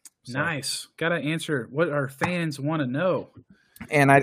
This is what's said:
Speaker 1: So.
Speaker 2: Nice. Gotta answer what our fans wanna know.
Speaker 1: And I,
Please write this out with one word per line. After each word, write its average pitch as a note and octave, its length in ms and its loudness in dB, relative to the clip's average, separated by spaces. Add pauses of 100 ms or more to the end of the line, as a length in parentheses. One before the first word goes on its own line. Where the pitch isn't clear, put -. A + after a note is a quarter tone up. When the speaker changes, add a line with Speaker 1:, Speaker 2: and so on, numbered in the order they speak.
(240)
Speaker 1:
So. A#2+ 140 -14
Speaker 2:
Nice. D3+ 480 -4 (120)
Gotta E3 160 0
answer D3+ 560 -2
what D#3 180 0
our C#3 220 -2
fans E3 500 -4
wanna D3 260 -2
know. C#3 440 -2 (600)
Speaker 1:
And C#3 220 6
I, C#3 100 8